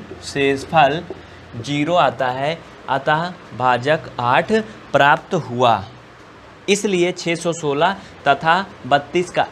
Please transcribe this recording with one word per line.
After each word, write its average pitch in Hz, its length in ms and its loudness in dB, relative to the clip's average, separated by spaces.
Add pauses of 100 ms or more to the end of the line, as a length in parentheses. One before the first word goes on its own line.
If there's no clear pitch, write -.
(240)
शेषफल 139 760 0 (580)
ज़ीरो 147 340 -2
आता 135 320 2
है 139 320 -4 (300)
अतः 156 440 0 (260)
भाजक 127 420 0 (200)
आठ 139 320 2 (400)
प्राप्त 143 420 4
हुआ, 120 500 2 (840)
इसलिए 190 440 2
छः 175 220 -4
सौ 170 180 -2
सोलह 160 440 0 (320)
तथा 160 380 2 (200)
बत्तीस 143 440 0
का 151 200 0